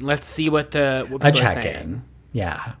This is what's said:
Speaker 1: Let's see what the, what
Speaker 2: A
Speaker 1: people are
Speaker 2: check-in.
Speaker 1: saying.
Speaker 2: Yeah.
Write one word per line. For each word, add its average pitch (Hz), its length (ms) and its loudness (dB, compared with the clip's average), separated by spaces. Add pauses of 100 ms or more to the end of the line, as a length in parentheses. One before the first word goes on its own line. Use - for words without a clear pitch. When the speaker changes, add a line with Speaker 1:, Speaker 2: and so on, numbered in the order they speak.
Speaker 1:
Let's 143 200 0
see 160 220 0
what 151 240 0
the, 135 380 0
what 131 120 -6
Speaker 2:
A 147 120 8
Speaker 1:
people 127 120 4
are 98 80 2
Speaker 2:
check-in. 117 80 -4 (120)
Speaker 1:
saying. 78 280 -8 (300)
Speaker 2:
Yeah. 98 500 -6